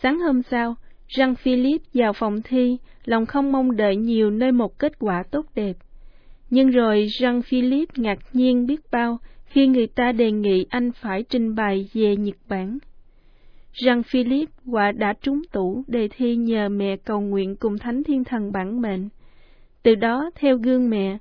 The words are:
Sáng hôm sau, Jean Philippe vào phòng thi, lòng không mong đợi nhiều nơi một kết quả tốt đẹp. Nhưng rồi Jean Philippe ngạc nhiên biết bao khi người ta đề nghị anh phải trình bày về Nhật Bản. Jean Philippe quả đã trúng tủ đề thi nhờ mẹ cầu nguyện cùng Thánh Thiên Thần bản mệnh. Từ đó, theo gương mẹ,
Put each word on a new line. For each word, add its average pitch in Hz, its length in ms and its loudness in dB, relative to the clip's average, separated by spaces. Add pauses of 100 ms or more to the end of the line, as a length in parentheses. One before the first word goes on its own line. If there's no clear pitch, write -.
Sáng 285 180 0
hôm 285 220 2
sau, 240 340 -4 (320)
Jean 262 280 0
Philippe 254 580 0
vào 233 200 2
phòng 214 280 -2
thi, 247 360 0 (280)
lòng 226 200 0
không 277 260 0
mong 262 240 2
đợi 208 200 2
nhiều 220 360 2
nơi 240 200 2
một 240 280 0
kết 302 200 -2
quả 185 320 -2
tốt 302 140 -4 (100)
đẹp. 202 180 -4 (760)
Nhưng 262 200 6
rồi 220 380 4 (120)
Jean 247 220 0
Philippe 254 540 0
ngạc 220 240 -2 (140)
nhiên 254 320 2
biết 294 140 -2 (120)
bao 233 260 -2 (280)
khi 277 220 4
người 254 200 4
ta 247 240 0
đề 226 200 2
nghị 202 380 2
anh 247 220 -2
phải 208 320 -6
trình 226 320 -2
bày 202 380 -2
về 214 220 2
Nhật 202 200 -4 (140)
Bản. 196 280 -6 (960)
Jean 240 300 2
Philippe 262 500 -2 (180)
quả 208 200 2
đã 208 300 -2
trúng 277 200 -2 (100)
tủ 196 360 -2
đề 226 200 -2
thi 240 280 -2
nhờ 226 340 0
mẹ 196 280 -2
cầu 208 240 -4
nguyện 196 340 -2
cùng 208 220 -2
Thánh 240 260 -4
Thiên 277 200 0
Thần 214 280 -4
bản 202 300 -4
mệnh. 196 280 -4 (760)
Từ 226 120 6
đó, 233 400 -2
theo 269 220 2
gương 247 320 2
mẹ, 196 320 -2